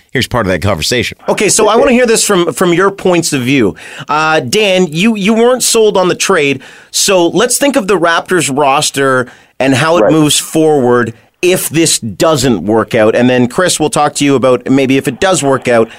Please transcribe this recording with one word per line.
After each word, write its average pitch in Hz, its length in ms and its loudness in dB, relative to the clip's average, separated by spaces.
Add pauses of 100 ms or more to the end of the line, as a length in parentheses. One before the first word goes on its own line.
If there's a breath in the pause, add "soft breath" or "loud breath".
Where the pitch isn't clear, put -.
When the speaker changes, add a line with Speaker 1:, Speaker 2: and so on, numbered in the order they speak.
(120)
Speaker 1:
Here's 123 160 -4
part 117 180 -2
of 92 60 0
that 87 100 -2
conversation. 98 560 -4 (100)
Okay, 202 200 0
so 214 180 2
I 208 80 2
wanna 269 160 2
hear 247 160 2
this 220 180 0
from, 175 280 0
from 175 200 0
your 190 200 0
points 180 400 -2
of 139 100 -2
view. 120 320 0 (340 loud breath)
Uh, 156 300 0
Dan, 185 480 0
you, 180 300 -2
you 202 180 0
weren't 240 300 2
sold 214 320 2
on 185 100 2
the 170 80 0
trade, 143 480 -2 (300 loud breath)
so 185 340 0
let's 226 320 0
think 285 160 0
of 214 140 -2
the 196 100 0
Raptors 170 580 -2
roster 139 720 0 (300 loud breath)
and 135 160 0
how 160 220 0
it 175 60 2
Speaker 2:
Right. 196 100 2
Speaker 1:
moves 151 260 2
forward 123 760 0 (320 soft breath)
if 185 220 0
this 156 300 0
doesn't 120 680 0
work 107 300 0
out. 110 200 2
And 120 140 2
then, 123 200 2
Chris, 180 300 -2
we'll 151 120 -2
talk 147 240 -2
to 143 100 -2
you 143 100 2
about 127 300 0
maybe 135 320 0
if 135 100 -4
it 127 140 -6
does 185 220 0
work 135 260 -2
out, 117 300 0